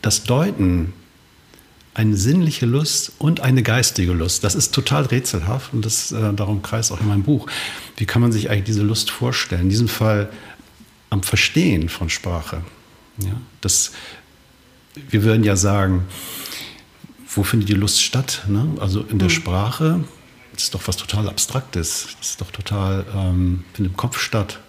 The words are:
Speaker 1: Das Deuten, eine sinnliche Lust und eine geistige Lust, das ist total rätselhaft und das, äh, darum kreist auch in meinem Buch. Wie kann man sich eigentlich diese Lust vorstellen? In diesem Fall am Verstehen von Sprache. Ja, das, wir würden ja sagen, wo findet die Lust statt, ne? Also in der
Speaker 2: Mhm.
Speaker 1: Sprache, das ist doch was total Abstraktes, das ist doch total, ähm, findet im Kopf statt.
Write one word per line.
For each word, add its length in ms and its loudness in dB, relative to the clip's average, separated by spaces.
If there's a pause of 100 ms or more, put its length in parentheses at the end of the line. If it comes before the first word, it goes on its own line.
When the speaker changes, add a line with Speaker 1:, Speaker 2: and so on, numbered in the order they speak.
Speaker 1:
Das 220 0
Deuten, 680 2 (1000)
eine 220 2
sinnliche 500 2
Lust 540 0
und 220 2
eine 220 4
geistige 500 2
Lust, 300 0
das 120 0
ist 180 0
total 320 2
rätselhaft 680 -2
und 120 0
das, 260 -4
äh, 220 0
darum 280 0
kreist 300 -2
auch 100 -4
in 60 2
meinem 160 2
Buch. 240 2 (500)
Wie 80 -2
kann 160 2
man 100 6
sich 180 0
eigentlich 140 2
diese 200 2
Lust 280 0
vorstellen? 520 -2
In 60 4
diesem 200 4
Fall 400 2 (800)
am 140 0
Verstehen 680 2
von 200 -4
Sprache. 520 -6 (600)
Ja, 120 -4 (260)
das, 320 -2 (1160)
wir 140 2
würden 200 6
ja 140 4
sagen, 480 2 (1300)
wo 80 2
findet 260 2
die 40 4
Lust 280 2
statt, 460 -2
ne? 200 2 (120)
Also 240 0
in 160 -2
der 80 4
Speaker 2:
Mhm. 60 4
Speaker 1:
Sprache, 680 0 (500)
das 100 -6
ist 100 -4
doch 140 -6
was 100 -2
total 300 -2
Abstraktes, 800 -4 (120)
das 120 -8
ist 100 -12
doch 100 -10
total, 540 -2 (100)
ähm, 480 0 (100)
findet 200 -2
im 40 -6
Kopf 220 -4
statt. 500 -2